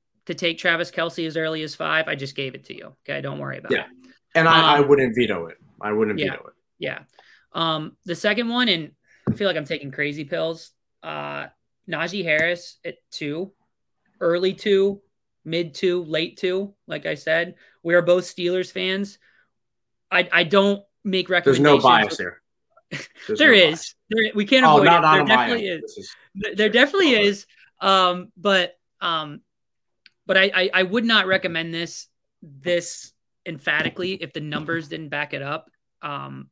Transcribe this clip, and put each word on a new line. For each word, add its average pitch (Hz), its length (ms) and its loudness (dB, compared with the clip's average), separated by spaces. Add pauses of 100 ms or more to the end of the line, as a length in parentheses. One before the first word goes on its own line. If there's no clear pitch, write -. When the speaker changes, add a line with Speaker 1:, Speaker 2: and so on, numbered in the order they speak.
(260)
Speaker 1:
to 175 80 -8
take 165 240 -4
Travis 170 340 -2
Kelce 165 340 -4
as 156 100 -8
early 160 280 -4
as 147 100 -10
five, 160 320 -2
I 156 80 -4
just 139 220 -10
gave 135 180 -8
it 139 120 -20
to - 100 -16
you. - 260 -18
Okay, 143 180 -8
don't 139 200 -10
worry 135 180 -10
about - 140 -8
Speaker 2:
Yeah. - 140 -4
Speaker 1:
it. - 260 -20 (240)
Speaker 2:
And 165 100 6
I, 160 300 6
I - 20 6
Speaker 1:
Um, 143 100 4
Speaker 2:
wouldn't 131 280 4
veto 101 300 0
it. 82 100 -18 (240)
I 104 100 -6
wouldn't 107 300 0
Speaker 1:
yeah. 143 100 -2
Speaker 2:
veto - 160 -12
it. - 80 -20 (240)
Speaker 1:
Yeah. 147 220 -8 (520)
Um, 160 520 -4
the 175 100 -8
second 214 360 -2
one, 240 180 0
and 165 240 -2 (360)
I - 40 0
feel 202 160 -2
like 170 80 -2
I'm 151 80 -4
taking 143 260 -8
crazy 147 340 -6
pills. 165 460 -6 (320)
Uh, 73 460 -10 (400)
Najee 170 340 -4
Harris 170 640 -2
at 170 140 -12 (120)
two, 160 400 -8 (680)
early 180 340 0
two, 190 480 0 (420)
mid 160 300 -6
two, 180 300 -2
late 160 320 -4
two. 196 380 -4 (120)
Like 156 180 -8
I 156 120 -4
said, 165 400 -2 (260)
we 170 140 0
are 175 60 6
both 175 240 2
Steelers 180 440 -4
fans. 190 480 -6 (880)
I, 175 220 0
I 175 140 2
don't 202 400 2 (200)
make 185 240 -2
Speaker 2:
There's 170 300 4
no 143 180 8
Speaker 1:
recommendations. 117 60 0
Speaker 2:
bias 117 360 4
here. 90 240 -10 (220)
Speaker 1:
<laughs> - 600 -18
Speaker 2:
There's 110 120 -2
Speaker 1:
There 294 140 8
Speaker 2:
no 214 40 8
Speaker 1:
is. 185 80 10 (140)
Speaker 2:
bias. - 160 -14 (160)
Speaker 1:
There, 214 240 -2
we 208 100 0
can't 262 220 4
Speaker 2:
Oh, - 80 8
Speaker 1:
avoid 196 120 8
Speaker 2:
not, 170 120 8
Speaker 1:
it. 165 40 2
Speaker 2:
not 156 100 6
Speaker 1:
There 156 100 4
Speaker 2:
on - 60 0
my 220 80 6
Speaker 1:
definitely 233 340 0
Speaker 2:
end. 160 140 -8
Speaker 1:
is. - 100 -18
Speaker 2:
This 202 100 -16
is - 100 -20 (280)
Speaker 1:
Th-, 208 140 -8
there 214 100 2
Speaker 2:
sure. 202 60 0
Speaker 1:
definitely 285 420 4
Speaker 2:
Okay. 208 120 4
Speaker 1:
is. 202 200 -2 (340)
Um, 185 560 2
but, 180 420 0 (220)
um, 156 400 -6 (840)
but 190 100 2
I, 196 180 4
I, 185 200 0
I 185 80 4
would 208 240 -2
not 214 200 4
recommend 170 460 -2
this, 165 360 -10 (340)
this 165 720 -6 (340)
emphatically 165 760 -4
if 156 120 -12
the 160 60 -10
numbers 151 480 -8
didn't 160 200 -12
back 147 240 -6
it 139 80 -8
up. 143 300 -10 (320)
Um, 139 500 -12